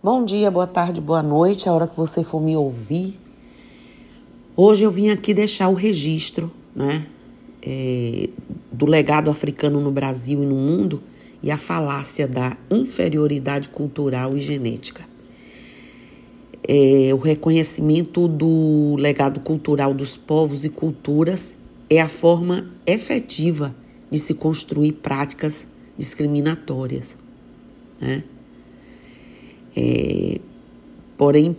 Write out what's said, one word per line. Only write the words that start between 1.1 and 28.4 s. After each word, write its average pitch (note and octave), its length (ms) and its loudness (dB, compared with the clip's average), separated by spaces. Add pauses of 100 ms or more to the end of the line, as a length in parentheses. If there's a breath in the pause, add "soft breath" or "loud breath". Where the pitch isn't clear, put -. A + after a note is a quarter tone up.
noite, F3 460 2
a F3 40 2
hora E3 140 2
que E3 100 -10
você E3 280 -2
for D#3 180 -4
me D#3+ 140 0
ouvir. D3 600 -4 (1400 loud breath)
Hoje G3+ 260 6
eu G#3+ 80 4
vim G3+ 200 2
aqui G#3 220 -2
deixar G3+ 360 0
o F#3+ 60 2
registro, E3 760 -2 (240)
né, D3+ 320 -4 (560)
é, B2+ 680 -4 (440)
do B2 120 -2
legado D3+ 460 2
africano D3 500 -2
no C#3+ 120 -2
Brasil C3+ 500 -2
e C#3 40 0
no C#3 100 0
mundo D#3 440 0 (400 loud breath)
e D3 120 -4
a D3+ 40 -2
falácia D3 680 -4
da B2+ 300 -4 (120)
inferioridade D3+ 1000 0
cultural C3+ 680 -4
e C#3+ 40 -2
genética. C3+ 640 -8 (1600 loud breath)
É, C3+ 480 6
o C3 40 2
reconhecimento D#3+ 1080 2
do D#3 720 2
legado C#3+ 400 0
cultural C#3+ 560 0
dos C#3 220 -6
povos D3+ 480 0
e D3+ 40 -4
culturas D#3+ 840 -2 (340)
é D#3+ 120 6
a D#3+ 80 0
forma F3 580 2 (180)
efetiva D#3 880 -2 (380 loud breath)
de D3+ 80 -2
se D3+ 160 -2
construir D3+ 600 0
práticas C#3+ 680 -6 (320 loud breath)
discriminatórias, C#3+ 1200 -4 (840)
né? C3 240 -4 (1500 loud breath)